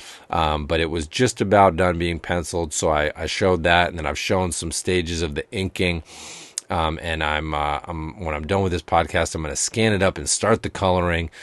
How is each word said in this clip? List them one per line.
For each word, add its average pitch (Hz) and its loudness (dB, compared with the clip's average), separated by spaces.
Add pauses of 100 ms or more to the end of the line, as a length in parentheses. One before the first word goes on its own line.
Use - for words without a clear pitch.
(300)
Um, 76 0
but 80 0
it 80 2
was 78 -4
just - 0
about 98 6
done 87 2
being 85 -2
penciled. 85 -4
So 85 0
I, 76 2
I 80 -6
showed 90 2
that, 87 6
and 85 -8
then 76 -2
I've 73 -2
shown 92 0
some 82 -6
stages 85 -2
of 76 -4
the 73 -8
inking. 92 -2 (680)
Um, 80 0
and 80 -2
I'm, 76 0
uh, 73 -2
I'm, 80 -8
when 78 -4
I'm 76 -6
done 98 2
with 90 0
this 85 -4
podcast, 85 2
I'm 82 -4
gonna 76 -6
scan 110 0
it 95 2
up 87 2
and 71 -6
start 113 2
the 101 -4
coloring 87 0 (120)